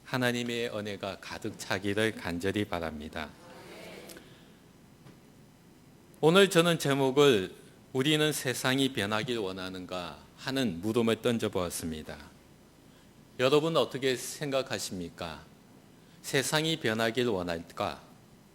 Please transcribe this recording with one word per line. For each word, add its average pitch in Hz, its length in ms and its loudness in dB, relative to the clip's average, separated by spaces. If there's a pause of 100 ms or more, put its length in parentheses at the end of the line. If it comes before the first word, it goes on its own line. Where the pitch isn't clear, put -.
하나님의 120 720 -2
은혜가 101 440 -6
가득 - 380 -10
차기를 104 580 0
간절히 95 480 -2
바랍니다. 78 680 -6 (3000)
오늘 180 280 8
저는 170 280 4
제목을 135 760 4 (380)
"우리는 151 400 2
세상이 131 600 0
변하길 110 460 -2
원하는가?" 92 800 -6 (180)
하는 127 440 -2
물음을 113 420 2
던져보았습니다. 90 960 -2 (1200)
여러분, 147 380 4
어떻게 131 400 0
생각하십니까? 98 1300 -6 (800)
세상이 156 580 0
변하길 113 480 0
원할까? 87 760 -4 (520)